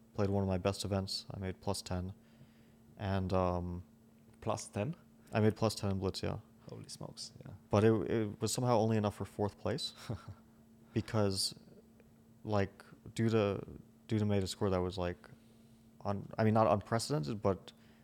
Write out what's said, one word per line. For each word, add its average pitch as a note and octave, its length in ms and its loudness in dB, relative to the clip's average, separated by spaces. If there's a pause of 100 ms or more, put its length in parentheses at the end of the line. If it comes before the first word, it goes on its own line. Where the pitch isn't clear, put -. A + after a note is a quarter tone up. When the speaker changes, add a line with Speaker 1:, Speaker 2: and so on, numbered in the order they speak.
(140)
Speaker 1:
played G2+ 160 0
one G2 140 2
of F#2+ 40 0
my F#2 80 2
best G2 280 -2
events. F#2+ 500 -4
I G2+ 60 -8
made F#2 200 -6
plus G2 220 -4
ten. F#2 300 -6 (880)
And, F#2+ 340 -2
um, F2+ 500 0 (580)
Speaker 2:
Plus A2 280 -4
ten? A#2+ 260 -4 (380)
Speaker 1:
I A2+ 80 2
made G#2+ 160 4
plus A2 180 2
ten G2+ 160 -2
in F#2+ 80 -2
Blitz, F#2 240 -2
yeah. G2 140 -2 (340)
Speaker 2:
Holy A2 160 -14
smokes, - 460 -14 (120)
yeah. - 80 -14 (180)
Speaker 1:
But G#2 120 6
it, A2+ 100 8 (160)
it A2 200 0 (120)
was G#2+ 120 -2
somehow B2 260 2
only A2 180 4
enough G#2 200 0
for G2+ 80 -6
fourth - 340 -4
place - 340 -4 (160)
Speaker 2:
<laughs> - 840 -16
Speaker 1:
because, G3+ 600 0 (920)
like, G2+ 400 0 (300)
due A2+ 160 2
to, G#2 300 2 (460)
due A2 120 0
to G#2 60 2
made G2+ 180 4
a F#2 40 0
score G2+ 240 -2
that F#2 100 2
was, F2+ 160 -2
like, F2+ 320 -4 (760)
un-, G2+ 220 -4 (120)
I A2+ 60 4
mean, G#2+ 100 6
not A2 120 6
unprecedented, A#2 760 0
but F#2+ 300 -2 (300)